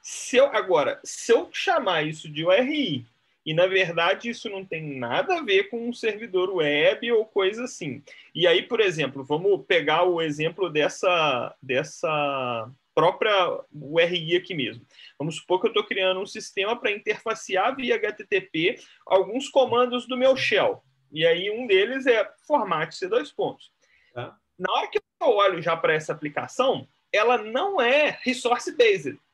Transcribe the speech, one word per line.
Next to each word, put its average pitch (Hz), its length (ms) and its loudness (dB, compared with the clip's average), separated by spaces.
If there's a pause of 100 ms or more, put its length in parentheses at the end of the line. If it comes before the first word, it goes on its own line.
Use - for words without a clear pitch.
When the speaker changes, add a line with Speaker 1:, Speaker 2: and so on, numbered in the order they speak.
Speaker 1:
Se - 360 -4
eu, 277 100 6
agora, 185 560 0
se - 280 -4
eu 311 220 4
chamar 190 540 0
isso 156 200 -10
de 151 160 -8
U 175 80 4
R 254 220 4
I 175 420 -4 (320)
E, 156 80 -6
na 175 140 4
verdade, 185 600 0
isso 226 200 -10
não 190 160 -10
tem 156 320 -10
nada 151 400 -2
a 320 60 -6
ver 202 260 2
com 233 180 -6
um 240 60 -6
servidor 202 560 -2
web 180 640 2
ou 226 140 2
coisa 208 400 -2
assim. 147 360 -10 (320)
E 170 140 2
aí, 170 160 4
por 233 160 -4
exemplo, 151 440 0
vamos 175 440 0
pegar 160 360 2
o 175 160 2
exemplo 160 480 -2
dessa, 151 960 0
dessa 135 1040 -4 (280)
própria 175 360 2 (400)
U 151 280 -2
R 170 180 2
I 165 180 -2
aqui 175 200 -4
mesmo. 120 280 -6 (360)
Vamos 151 160 -6
supor 180 260 -2
que 220 60 0
eu - 60 0
tô 202 100 0
criando 185 360 -2
um 196 60 -6
sistema 208 500 -6
pra 226 160 -2
interfacear 214 840 -2
via 247 200 -2
H 208 180 -4
T 208 120 -16
T 190 160 0
P 170 380 -2 (260)
alguns 196 420 0
comandos 247 600 2
do 247 100 -6
meu 262 180 4
shell. - 460 0 (300)
E 156 140 -2
aí 175 260 2
um 240 160 -6
deles 233 400 2
é 226 200 4 (200)
formate 175 480 0
C 185 120 -6
dois 254 240 -2
pontos. - 400 -6 (420)
Speaker 2:
Tá. 123 220 -12 (220)
Speaker 1:
Na 185 160 -4
hora - 140 -2
que - 100 -6
eu - 300 -4
olho 202 340 2
já 165 160 0
pra 165 160 2
essa 156 180 -2
aplicação, 147 760 -2 (260)
ela 233 240 4
não 277 420 -2
é 254 440 2
resource-based. 233 960 0 (140)